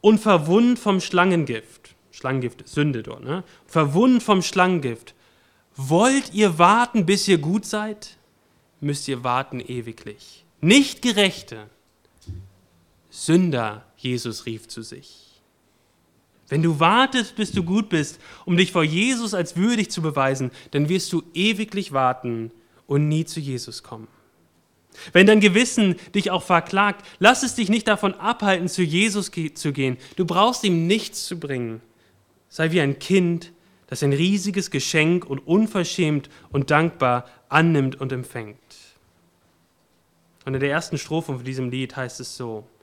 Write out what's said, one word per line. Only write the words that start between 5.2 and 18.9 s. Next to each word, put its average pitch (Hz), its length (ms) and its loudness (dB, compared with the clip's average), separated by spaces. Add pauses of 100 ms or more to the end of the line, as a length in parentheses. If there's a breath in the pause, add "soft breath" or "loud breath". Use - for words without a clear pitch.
Wollt 208 560 2
ihr 185 260 2
warten, 214 460 4
bis 196 240 2
ihr 190 80 6
gut 170 300 -4
seid? 214 500 -10 (640)
Müsst 143 260 -6
ihr 127 160 -6
warten 127 380 -4
ewiglich. - 840 -14 (160)
Nicht 240 400 4
Gerechte, 190 680 -2 (1400)
Sünder, 135 720 0 (140)
Jesus 120 480 -6
rief 113 200 -10
zu - 140 -14
sich.“ - 640 -20 (1080)
Wenn 151 140 -2
du 160 180 0
wartest, 247 560 2
bis 214 160 -4
du 196 100 -2
gut 202 280 -2
bist, 151 280 -2 (280 loud breath)
um 175 100 2
dich 180 160 2
vor 170 100 2
Jesus 208 520 0